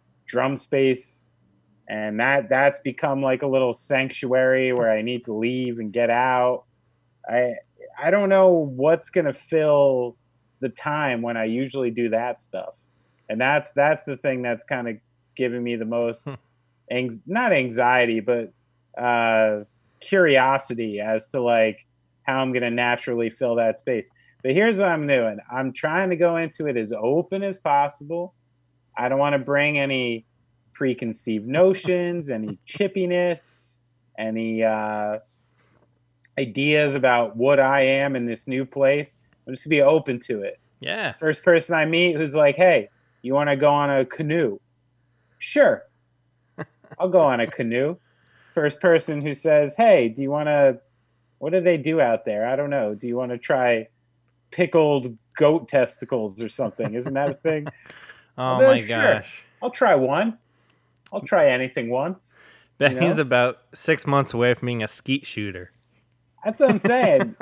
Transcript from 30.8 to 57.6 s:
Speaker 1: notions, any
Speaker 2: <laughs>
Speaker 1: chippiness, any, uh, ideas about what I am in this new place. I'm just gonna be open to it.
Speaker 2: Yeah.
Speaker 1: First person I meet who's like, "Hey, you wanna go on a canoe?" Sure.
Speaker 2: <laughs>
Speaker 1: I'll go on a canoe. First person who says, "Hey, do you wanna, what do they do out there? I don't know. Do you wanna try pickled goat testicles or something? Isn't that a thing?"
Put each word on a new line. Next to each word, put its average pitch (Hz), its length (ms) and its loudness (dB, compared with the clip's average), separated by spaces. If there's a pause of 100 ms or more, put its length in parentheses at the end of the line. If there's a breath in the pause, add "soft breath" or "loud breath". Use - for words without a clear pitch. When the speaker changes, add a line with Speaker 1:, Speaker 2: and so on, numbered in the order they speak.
Speaker 1:
notions, 175 800 0
any 110 340 -8
Speaker 2:
<laughs> - 60 -20
Speaker 1:
chippiness, 180 1120 -4 (400)
any, 113 440 -4
uh, 107 580 -2 (1160)
ideas 139 560 0
about 120 420 2
what 135 240 4
I 135 220 4
am 135 340 0
in 120 100 -4
this 113 200 -8
new 135 180 -4
place. 139 520 -2 (300)
I'm 131 80 -10
just - 100 -14
gonna 147 60 -6
be 147 120 4
open 143 380 2
to 107 220 -6
it. - 180 -10 (200)
Speaker 2:
Yeah. 147 340 -6
Speaker 1:
First 156 280 -2
person 170 320 4
I 156 120 2
meet 165 300 2
who's 147 180 -4
like, 147 220 4
"Hey, 160 340 4 (320)
you 127 120 -4
wanna 143 220 2
go 147 140 4
on 143 200 2
a 135 140 2
canoe?" 147 540 -4 (800)
Sure. 214 460 2 (760)
Speaker 2:
<laughs> - 400 -18
Speaker 1:
I'll 185 100 0
go 180 120 6
on 131 200 4
a 113 60 0
canoe. 131 500 -2 (580 soft breath)
First 147 260 0
person 160 420 2
who 151 100 -4
says, 147 440 2
"Hey, 190 320 6
do 113 140 -8
you 135 80 -4
wanna, 143 500 2 (580)
what 151 140 -8
do 185 80 2
they 170 160 2
do 156 240 0
out 117 240 2
there? 107 220 -4
I 131 100 -2
don't 143 140 -4
know. 113 240 -2
Do 104 140 -12
you 120 80 -4
wanna 123 220 -6
try 123 500 0 (600)
pickled 147 640 0 (200)
goat 156 320 2
testicles 117 760 -2
or 110 60 -8
something? 110 460 -6
Isn't 131 200 -6
that 139 160 -2
a 135 40 -6
thing?" 156 380 -4